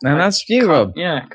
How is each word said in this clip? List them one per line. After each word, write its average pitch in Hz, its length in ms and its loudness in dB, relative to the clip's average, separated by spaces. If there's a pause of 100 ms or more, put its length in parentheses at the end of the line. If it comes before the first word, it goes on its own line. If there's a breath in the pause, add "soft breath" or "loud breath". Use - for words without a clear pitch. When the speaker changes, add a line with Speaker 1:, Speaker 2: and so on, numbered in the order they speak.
Speaker 1:
And 135 120 0
Speaker 2:
I 151 40 0
Speaker 1:
that's 190 300 -2
you, 233 120 2
Speaker 2:
can't, 220 100 2
Speaker 1:
Rob. 110 260 2
Speaker 2:
yeah, 165 380 -6